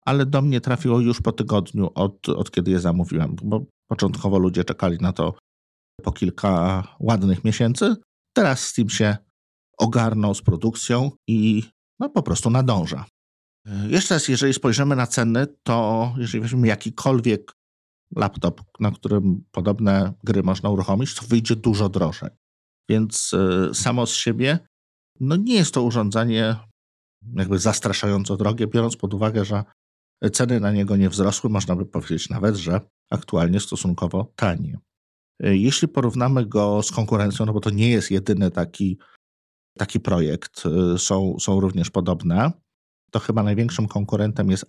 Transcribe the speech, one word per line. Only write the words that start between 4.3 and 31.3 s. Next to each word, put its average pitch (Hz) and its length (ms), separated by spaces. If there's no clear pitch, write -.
ludzie 90 260
czekali 87 360
na 90 120
to 85 220
po 87 100
kilka 92 720
ładnych 98 440
miesięcy. 120 520
Teraz 147 300
Steam 110 220
się 104 280
ogarnął 110 560
z - 80
produkcją 113 680
i, 107 340
no, 285 100
po 185 120
prostu - 280
nadąża. 104 540
Jeszcze 180 260
raz, - 140
jeżeli 131 260
spojrzymy 139 420
na 123 100
ceny, 120 400
to 117 560
jeżeli 120 220
weźmiemy 120 260
jakikolwiek 113 840
laptop, - 440
na 107 100
którym 98 600
podobne 98 600
gry 101 180
można 95 280
uruchomić, 101 440
to - 120
wyjdzie 117 300
dużo 107 320
drożej. 87 420
Więc, 110 440
y, - 40
samo 123 320
z - 80
siebie, 127 440
no, 139 160
nie 233 180
jest 175 200
to 131 80
urządzenie 113 760
jakby 95 240
zastraszająco 101 800
drogie, 107 300
biorąc 117 300
pod 98 180
uwagę, 107 300
że 104 200
ceny 120 280
na 104 120
niego 101 240
nie 98 120
wzrosły, 101 420